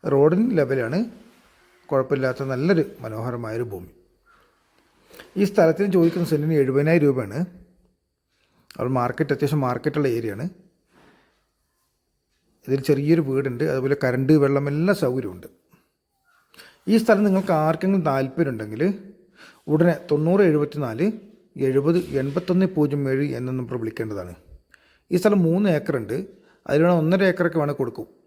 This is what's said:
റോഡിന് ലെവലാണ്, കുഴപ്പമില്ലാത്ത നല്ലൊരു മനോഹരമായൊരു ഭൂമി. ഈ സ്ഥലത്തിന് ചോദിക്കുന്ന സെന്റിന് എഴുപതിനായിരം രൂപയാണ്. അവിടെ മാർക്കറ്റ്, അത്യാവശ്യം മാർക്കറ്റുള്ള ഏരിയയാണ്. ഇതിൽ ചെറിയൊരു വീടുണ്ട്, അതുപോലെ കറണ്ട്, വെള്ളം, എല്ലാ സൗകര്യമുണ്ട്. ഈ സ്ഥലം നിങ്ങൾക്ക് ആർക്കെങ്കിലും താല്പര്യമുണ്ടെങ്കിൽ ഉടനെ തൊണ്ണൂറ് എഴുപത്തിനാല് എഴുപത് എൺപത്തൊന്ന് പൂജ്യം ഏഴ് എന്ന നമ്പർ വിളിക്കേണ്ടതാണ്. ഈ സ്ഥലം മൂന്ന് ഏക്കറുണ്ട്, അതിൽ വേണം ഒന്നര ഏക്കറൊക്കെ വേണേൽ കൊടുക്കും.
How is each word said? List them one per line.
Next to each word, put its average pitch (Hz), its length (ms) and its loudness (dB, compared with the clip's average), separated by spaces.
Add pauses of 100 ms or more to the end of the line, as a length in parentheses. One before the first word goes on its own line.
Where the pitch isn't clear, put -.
(140)
റോഡിന് 160 320 4 (120)
ലെവലാണ്, 131 400 -2 (920)
കുഴപ്പമില്ലാത്ത 135 600 -2
നല്ലൊരു 156 340 2 (200)
മനോഹരമായൊരു 117 680 -6
ഭൂമി. 90 200 -14 (1500)
ഈ 202 100 4
സ്ഥലത്തിന് 180 460 2
ചോദിക്കുന്ന 165 360 2
സെന്റിന് 151 320 0
എഴുപതിനായിരം 147 420 2
രൂപയാണ്. 123 340 -2 (1400)
അവിടെ 123 220 -4
മാർക്കറ്റ്, 127 360 -2
അത്യാവശ്യം 147 320 0
മാർക്കറ്റുള്ള 139 500 -2
ഏരിയയാണ്. 113 300 -6 (2250)
ഇതിൽ 135 120 0 (100)
ചെറിയൊരു 147 400 2
വീടുണ്ട്, 135 420 -2
അതുപോലെ 135 320 -2
കറണ്ട്, 131 400 2
വെള്ളം, 139 300 2
എല്ലാ 175 220 2 (100)
സൗകര്യമുണ്ട്. 110 440 -4 (1400)
ഈ 226 40 6 (100)
സ്ഥലം 208 240 4
നിങ്ങൾക്ക് 185 360 2
ആർക്കെങ്കിലും 175 460 0
താല്പര്യമുണ്ടെങ്കിൽ 131 680 -4 (920)
ഉടനെ 160 260 4 (140)
തൊണ്ണൂറ് 165 400 2
എഴുപത്തിനാല് 147 540 -2 (680)
എഴുപത് 147 280 2 (220)
എൺപത്തൊന്ന് 180 560 -2
പൂജ്യം 143 340 0
ഏഴ് 139 140 0 (140)
എന്ന 127 100 -6 (100)
നമ്പർ 123 220 -8
വിളിക്കേണ്ടതാണ്. 107 520 -8 (800)
ഈ 175 80 0
സ്ഥലം 208 260 4
മൂന്ന് 185 220 2 (100)
ഏക്കറുണ്ട്, 120 360 -4 (540)
അതിൽ 151 160 2
വേണം 175 180 4
ഒന്നര 180 280 2
ഏക്കറൊക്കെ 175 320 0
വേണേൽ 143 180 -2
കൊടുക്കും. 120 260 -6 (220)